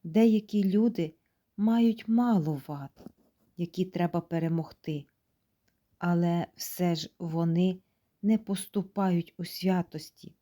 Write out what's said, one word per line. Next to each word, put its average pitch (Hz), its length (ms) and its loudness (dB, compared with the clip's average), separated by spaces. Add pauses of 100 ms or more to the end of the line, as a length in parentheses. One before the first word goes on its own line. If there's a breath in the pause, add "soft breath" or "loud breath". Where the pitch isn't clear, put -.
Деякі 208 600 4
люди 196 500 2 (440)
мають 226 500 2
мало 208 600 2
вад, 143 380 -12 (520)
які 175 280 -4
треба 175 360 -2
перемогти, 160 840 -4 (920)
але 170 580 0
все 175 400 -2
ж 160 140 -10 (100)
вони 170 600 0 (420)
не 214 160 2
поступають 190 1000 -4
у 175 80 -8
святості - 960 -4